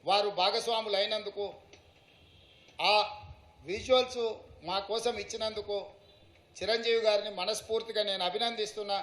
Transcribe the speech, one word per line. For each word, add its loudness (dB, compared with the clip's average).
వారు 4
భాగస్వాములు 2
అయినందుకు, -2
ఆ 6
విజువల్స్ 2
మా 0
కోసం 0
ఇచ్చినందుకు -4
చిరంజీవి 2
గారిని 2
మనస్ఫూర్తిగా -2
నేను -2
అభినందిస్తున్నా. -2